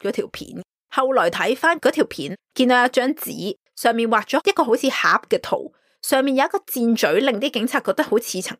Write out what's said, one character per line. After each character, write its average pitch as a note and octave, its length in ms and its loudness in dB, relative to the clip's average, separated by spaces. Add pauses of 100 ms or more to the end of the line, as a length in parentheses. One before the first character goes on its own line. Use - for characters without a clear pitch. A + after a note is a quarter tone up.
咗 G3 100 -4
條 - 160 -6
片， - 360 -14 (320)
後 C4 160 2
來 G#3 180 2
睇 G3+ 240 0
返 E4 240 2
嗰 D#4 140 2
條 D4+ 140 0
片， C#3+ 320 -8 (180)
見 B3+ 140 4
到 B3 100 6
有 B3 60 4
一 B3+ 40 0
張 B3+ 240 0
紙， - 440 -8 (180)
上 A#3 180 2
面 A3+ 160 0
畫 G#3+ 160 2
咗 C4+ 220 -2
一 G4 60 4
個 D#4+ 100 0
好 A#3+ 140 2
似 C4+ 120 -2
盒 E3+ 400 0
嘅 G3 120 2
圖， - 320 -6 (280)
上 C4+ 220 2
面 C4+ 140 0
有 C#4 80 4
一 - 20 0
個 - 180 -4
箭 A#3 300 0
嘴， F3+ 240 2
令 C4 220 0
啲 C#4 100 -2
警 A3+ 160 -2
察 C#4+ 140 -2
覺 - 100 -2
得 D4+ 100 0
好 G#3+ 160 0
似 F#3+ 240 -4
曾 - 180 -10